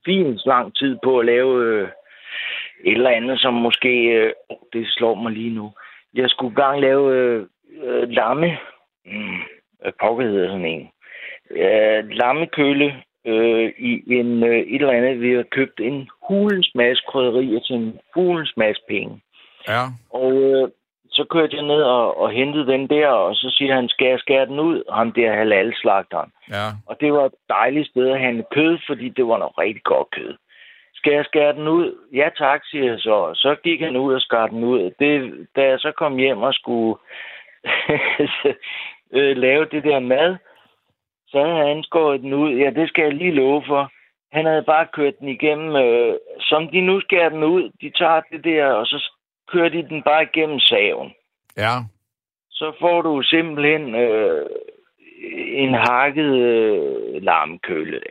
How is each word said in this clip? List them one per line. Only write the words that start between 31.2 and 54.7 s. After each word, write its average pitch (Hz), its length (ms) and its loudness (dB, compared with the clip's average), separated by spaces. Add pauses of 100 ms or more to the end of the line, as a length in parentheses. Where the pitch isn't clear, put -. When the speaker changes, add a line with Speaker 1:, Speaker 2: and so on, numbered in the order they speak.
Speaker 1:
skære 147 280 2
den 151 140 -4
ud?" 165 280 0 (180)
"Ja 143 240 2
tak," 147 280 2
siger 139 260 -2
jeg 110 80 -6
så. 101 340 2
Så 139 300 2
gik 165 180 -2
han 143 160 -4
ud 135 160 0
og 131 80 0
skar 113 260 0
den 113 160 -6
ud. 113 360 0
Det, 139 560 -2
da 135 60 2
jeg 135 180 2
så 151 120 -4
kom 147 260 -4
hjem 131 240 0
og 135 120 0
skulle 113 440 -2 (640)
<laughs> - 540 -2 (1000)
øh, 139 200 2
lave 131 280 4
det 151 180 -6
der 147 160 2
mad, 139 360 2 (920)
så 139 180 2
havde 160 220 0
han 151 160 -2
skåret 147 380 0
den 135 120 -6
ud. 147 240 0
Ja, 139 120 2
det 156 200 -2
skal 170 140 -4
jeg 147 100 0
lige 175 180 -2
love 139 360 2
for. 139 240 -2 (400)
Han 156 140 -2
havde 156 180 2
bare 156 300 2
kørt 143 260 -2
den 139 80 -10
igennem, 151 480 -2
øh, 120 400 4 (240)
som 160 280 0
de 165 140 0
nu 185 200 2
skærer 175 280 0
den 156 140 -4
ud. 160 260 0 (120)
De 147 80 -14
tager 160 320 0 (100)
det 156 120 -14
der, 156 240 2
og 117 200 0
så 147 120 -6
s-, - 140 -10 (380)
kører 170 180 2
de 156 200 -6
den 156 140 -8
bare 156 200 4
igennem 156 360 -2
saven. 95 540 0 (440)
Speaker 2:
Ja. 110 160 0 (800)
Speaker 1:
Så 156 280 -8
får 170 220 2
du 156 200 0
simpelthen, 151 760 0
øh, 107 500 0 (880)